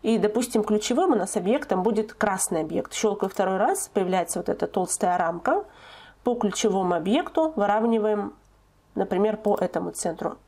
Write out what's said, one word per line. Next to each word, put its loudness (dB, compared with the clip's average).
И, 2
допустим, 0
ключевым 2
у 4
нас -2
объектом 0
будет 0
красный -2
объект. -4
Щёлкаю 0
второй 0
раз, 0
появляется 0
вот -4
эта -2
толстая 0
рамка. 0
По 0
ключевому 0
объекту 0
выравниваем, 0
например, 0
по 2
этому -2
центру. -6